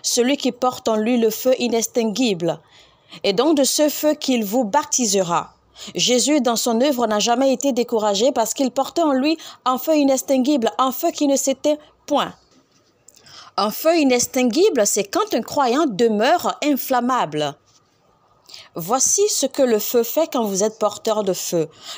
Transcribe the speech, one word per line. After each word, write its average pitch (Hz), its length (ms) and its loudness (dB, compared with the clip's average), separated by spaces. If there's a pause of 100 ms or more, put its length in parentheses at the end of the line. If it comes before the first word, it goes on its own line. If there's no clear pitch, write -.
celui 254 340 0
qui 254 140 -2
porte - 360 -4
en 220 100 0
lui 226 200 0
le 226 140 2
feu 254 260 0
inextinguible, 220 1000 -2 (640)
et 202 100 2
donc 269 240 2
de 285 60 4
ce 294 260 2
feu 302 240 0
qu'il 254 320 -2
vous 226 200 0
baptisera. 196 920 -2 (400)
Jésus, 247 440 2
dans 240 160 0
son 226 260 0
œuvre, 247 260 0
n'a 214 100 0
jamais 240 340 2
été 277 200 0
découragé 220 600 0
parce 226 220 -2
qu'il 269 160 -2
portait 269 320 -2
en 311 100 2
lui 285 280 0 (260)
un 254 140 0
feu 320 160 0
inextinguible, 269 840 2
un 262 140 2
feu 330 180 -2
qui 302 160 -2
ne 277 100 2
s'éteint 285 420 0 (280)
point. 202 300 -2 (1200)
Un 202 140 0
feu 330 260 2
inextinguible, 254 880 2
c'est - 180 0
quand 403 300 -4
un 254 80 0
croyant 269 460 0
demeure 226 760 2
inflammable. 240 920 -2 (1200)
Voici 202 540 0
ce - 180 0
que 277 160 0
le 233 160 4
feu 233 240 0
fait 311 280 0
quand 247 120 -2
vous 196 200 -2
êtes 220 140 -2
porteur 214 460 -2
de 190 100 0
feu. 165 340 -2 (300)